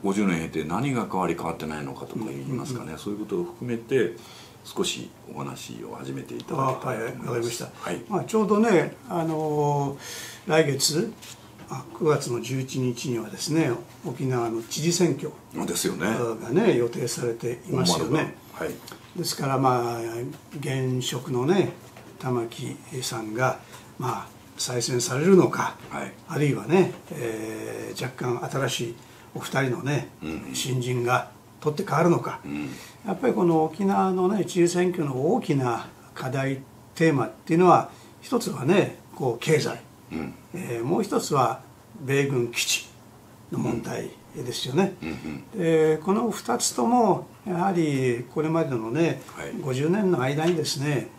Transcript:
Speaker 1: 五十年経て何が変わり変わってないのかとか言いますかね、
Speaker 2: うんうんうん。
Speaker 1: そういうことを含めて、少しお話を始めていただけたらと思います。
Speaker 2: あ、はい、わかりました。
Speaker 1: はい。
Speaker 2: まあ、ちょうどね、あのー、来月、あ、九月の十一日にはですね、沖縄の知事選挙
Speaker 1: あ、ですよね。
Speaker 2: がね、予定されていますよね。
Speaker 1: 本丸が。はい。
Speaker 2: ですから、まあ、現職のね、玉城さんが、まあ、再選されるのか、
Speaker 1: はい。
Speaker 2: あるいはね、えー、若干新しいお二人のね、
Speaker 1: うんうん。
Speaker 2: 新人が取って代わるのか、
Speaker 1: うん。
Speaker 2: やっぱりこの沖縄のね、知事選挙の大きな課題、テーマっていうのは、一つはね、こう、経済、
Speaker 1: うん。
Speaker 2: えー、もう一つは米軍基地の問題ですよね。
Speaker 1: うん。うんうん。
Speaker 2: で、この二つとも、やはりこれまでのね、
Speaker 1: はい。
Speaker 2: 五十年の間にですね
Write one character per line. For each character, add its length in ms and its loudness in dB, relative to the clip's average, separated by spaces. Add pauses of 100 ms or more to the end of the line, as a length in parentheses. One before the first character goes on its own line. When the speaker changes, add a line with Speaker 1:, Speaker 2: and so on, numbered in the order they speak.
Speaker 1:
五 80 0
十 140 2
年 160 2
経 220 -4
て 0 -
何 300 -2
が 180 0
変 100 0
わ 60 2
り 80 0
変 100 -8
わ 80 -4
っ 40 -8
て 100 -6
な 120 -6
い 40 -6
の 100 -8
か 140 -12
と 80 -10
か 100 -4
言 80 -8
い 120 -8
ま 200 -4
す 80 -8
か 60 -6
ね、 60 -10
Speaker 2:
う 0 -
ん 20 -10
う 40 -10
ん 20 -8
う 20 -10
ん。 40 -14
Speaker 1:
そ 120 -6
う 20 -4
い 40 -6
う 20 -10
こ 60 -6
と 160 -2
を 20 0
含 280 -8
め 60 -2
て、 380 0 (480)
少 200 -4
し 280 -6 (200)
お 60 -12
話 460 -10
を 120 -12
始 180 -10
め 100 -8
て 120 -12
い 80 -8
た 120 -6
だ 240 0
け 40 -12
た 100 -2
ら 180 -4
と 20 -10
思 0 -
い 0 -
ま 0 -
す。 0 -
Speaker 2:
あ、 60 -10
は 20 -12
い、 60 -8
わ 60 -4
か 60 -2
り 60 -2
ま 60 -2
し 80 -6
た。 60 -8 (100)
Speaker 1:
は 160 -8
い。 180 -6
Speaker 2:
ま 120 0
あ、 20 -6
ち 100 -8
ょ 120 4
う 20 -2
ど 120 4
ね、 380 4 (100)
あ 160 -2
の 720 0 (520)
ー、 20 -10
来 160 6
月、 480 0 (560)
あ、 240 -10
九 120 -2
月 220 2
の 140 -2
十 200 -4
一 180 -6
日 260 -2
に 140 -2
は 100 -10
で 80 -14
す 120 -6
ね、 200 4 (340)
沖 220 -4
縄 240 0
の 140 -2
知 180 -6
事 100 2
選 200 4
挙 200 -4 (300)
Speaker 1:
あ、 60 -2
で 80 -2
す 100 -2
よ 80 0
ね。 140 -2 (340)
Speaker 2:
が 80 -10
ね、 260 4
予 140 2
定 180 -4
さ 200 -4
れ 80 -2
て 240 -6 (100)
い 40 -2
ま 120 2
す 140 2
よ 60 -2
ね。 0 -
Speaker 1:
本 80 0
丸 120 2
が。 400 -10
は 0 -
い。 100 -6 (400)
Speaker 2:
で 100 -6
す 120 -4
か 80 -2
ら、 140 2
ま 400 2
あ、 0 - (600)
現 440 -2
職 280 -6
の 140 0
ね、 280 4 (440)
玉 320 0
城 540 -10
さ 160 -4
ん 160 -8
が、 240 0 (400)
ま 280 -4
あ、 120 -20 (180)
再 240 -2
選 180 0
さ 180 -2
れ 80 2
る 120 10
の 100 8
か、 300 -2 (120)
Speaker 1:
は 140 -8
い。 80 -10 (160)
Speaker 2:
あ 100 -4
る 100 4
い 60 4
は 140 -4
ね、 240 6 (200)
え 840 -6
ー、 80 -6
若 220 -6
干 260 -2
新 180 0
し 200 -2
い 60 -10 (380)
お 60 -8
二 280 0
人 100 0
の 60 -8
ね、 260 -2 (120)
Speaker 1:
う 60 -8
ん 20 -4 (200)
う 20 -10
ん。 20 -8
Speaker 2:
新 280 -2
人 220 0
が 280 2 (300)
取 120 0
っ 40 -6
て 60 -2
代 140 0
わ 60 4
る 60 8
の 100 6
か、 260 -6
Speaker 1:
う 40 -10
ん。 200 -6 (380)
Speaker 2:
や 60 -2
っ 60 -6
ぱ 80 2
り 60 4
こ 120 4
の 180 6
沖 220 -2
縄 260 4
の 160 2
ね、 160 2
知 160 -2
事 80 6
選 220 2
挙 160 -2
の 280 2
大 60 2
き 160 0
な 320 0 (260)
課 160 -6
題、 320 -2 (340)
テ 160 6
ー 20 4
マ 140 2
っ 40 -10
て 220 -2
い 20 6
う 60 6
の 60 10
は、 220 8 (320)
一 180 0
つ 100 -4
は 160 -4
ね、 340 4 (160)
こ 220 0
う、 20 -10
経 200 4
済、 220 -4 (300)
Speaker 1:
う 40 -8
ん。 180 -6 (200)
Speaker 2:
え 280 -4
ー、 20 -2
も 160 2
う 40 2
一 180 0
つ 120 -2
は 280 2 (400)
米 260 2
軍 220 2
基 160 -2
地 240 -2 (640)
の 60 -2
問 220 0
題 280 -6 (260)
で 160 -8
す 160 -6
よ 60 -6
ね。 280 2
Speaker 1:
う 40 -10
ん。 20 -6
う 40 -6
ん 40 -6 (380)
う 40 -8
ん。 20 -6
Speaker 2:
で、 400 4
こ 120 -2
の 200 2
二 260 -2
つ 160 -2
と 120 2
も、 420 4 (200)
や 60 -2
は 180 2
り 540 2 (100)
こ 60 0
れ 80 0
ま 160 2
で 60 -4
の 200 -2
ね、 300 2 (160)
Speaker 1:
は 80 -10
い。 160 -8
Speaker 2:
五 120 -2
十 140 0
年 240 4
の 100 2
間 260 2
に 80 4
で 100 0
す 160 -2
ね 260 0 (100)